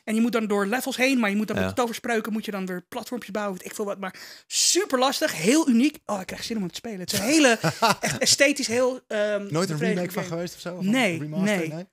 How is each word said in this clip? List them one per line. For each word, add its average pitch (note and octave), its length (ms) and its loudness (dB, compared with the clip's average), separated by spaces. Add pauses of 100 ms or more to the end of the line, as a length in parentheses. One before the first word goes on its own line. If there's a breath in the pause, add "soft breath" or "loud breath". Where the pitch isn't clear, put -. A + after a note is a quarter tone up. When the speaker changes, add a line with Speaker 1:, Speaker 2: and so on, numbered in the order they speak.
Speaker 1:
En A3 100 -2
je A3+ 60 2
moet A#3 120 2
dan A3+ 140 0
door G3+ 200 0
levels B3+ 300 -2
heen. C4 220 2
Maar G#3+ 120 2
je G3 60 0
moet G#3+ 120 0
dan - 80 -4
Speaker 2:
Ja. - 100 0
Speaker 1:
met F#2+ 100 -4
toverspreuken A#3 560 -2
moet A3 120 -4
je A3+ 60 -8
dan F#3+ 160 -6
weer F3+ 220 -8
platformpjes A3+ 440 -10
bouwen. G3+ 260 -6
Weet - 80 -16
ik G3 80 -12
veel A3 100 -6
wat. G3 160 -6
Maar - 460 -12
super - 520 2
lastig. C4+ 380 2
Heel B3+ 320 4
uniek. B3 380 4
Oh, G3+ 140 -4
ik F#3 60 -12
krijg - 180 -10
zin A#3 120 -6
om G#3 60 -2
het F3+ 100 -4
te - 60 -12
spelen. G#3+ 220 -10
Het F3+ 120 -6
is - 60 -2
een F#3+ 60 -2
hele, C4 340 6 (220)
Speaker 3:
<laughs> A3 200 4
Speaker 1:
echt - 180 -4
esthetisch C#4 480 4
heel, B3 400 0
ehm, G#3+ 140 -2
Speaker 3:
Nooit G#3 220 0
een G3+ 80 -10
Speaker 1:
bevredigende D#3+ 360 0
Speaker 3:
remake F3+ 260 0
van F#3+ 100 -4
Speaker 1:
game. F3+ 120 -6
Speaker 3:
geweest E3+ 200 -6
of - 60 -18
zo? F3 160 -10
Van F#3 140 0
Speaker 1:
Nee, A#3 240 4
Speaker 3:
een D#3+ 60 -4
remaster? F#3 360 0
Speaker 1:
nee. E3 120 -2
Speaker 3:
Nee? E3 240 -8